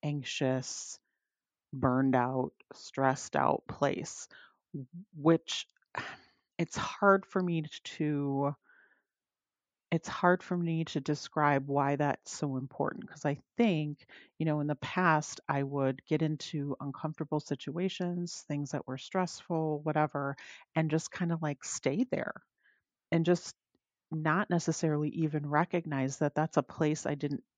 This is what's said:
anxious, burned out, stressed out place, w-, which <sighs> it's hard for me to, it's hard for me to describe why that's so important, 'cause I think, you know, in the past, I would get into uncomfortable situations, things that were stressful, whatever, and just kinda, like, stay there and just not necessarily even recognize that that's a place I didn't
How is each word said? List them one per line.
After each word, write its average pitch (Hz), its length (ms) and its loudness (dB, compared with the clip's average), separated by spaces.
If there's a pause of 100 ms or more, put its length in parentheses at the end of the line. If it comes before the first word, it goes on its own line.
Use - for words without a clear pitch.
anxious, 131 960 -2 (720)
burned 131 440 4
out, 127 360 0 (220)
stressed - 640 0
out - 320 2
place, - 600 -2 (460)
w-, 139 120 -8 (280)
which 160 520 2 (280)
<sighs> - 640 -14
it's - 180 -4
hard 196 500 4
for 190 160 0
me 170 220 0 (200)
to, 143 720 0 (1400)
it's 165 180 -2
hard 180 340 4
for 180 140 -4
me 165 300 0
to - 140 -2
describe 147 680 2
why 139 280 2
that's 143 360 -2
so 139 240 -4
important, - 520 -4
'cause - 180 -8
I 143 80 0 (240)
think, 156 480 0 (320)
you 160 80 0
know, 151 140 2
in 147 60 -2
the 151 100 -2
past, 165 720 2
I 139 160 0
would 139 420 0
get 156 160 2
into 151 580 -2
uncomfortable 151 600 -4
situations, 175 1000 -4
things 147 280 -4
that - 160 -6
were 131 100 -6
stressful, 160 840 -2
whatever, 147 560 0 (380)
and 160 160 2
just 160 220 0
kinda, 170 300 -2
like, 147 220 -4
stay 165 400 0
there - 280 -2 (800)
and 165 140 4
just 175 300 2 (560)
not 160 380 0
necessarily 156 600 2
even 151 380 -2
recognize 147 680 0
that 147 180 0
that's 156 220 2
a 139 60 2
place 156 420 -2
I 147 100 -2
didn't 143 280 -6 (140)